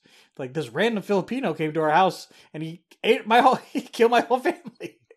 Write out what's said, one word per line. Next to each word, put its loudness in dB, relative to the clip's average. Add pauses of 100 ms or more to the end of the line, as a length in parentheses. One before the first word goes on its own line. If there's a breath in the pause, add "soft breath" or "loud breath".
<laughs> -20 (340 soft breath)
Like, -12
this -6
random -2
Filipino -4
came -4
to -2
our 2
house 2 (280 loud breath)
and -10
he -12 (220)
ate 0
my 6
whole, 6
<laughs> -14
he -4
killed 2
my 4
whole -2
family -8 (180)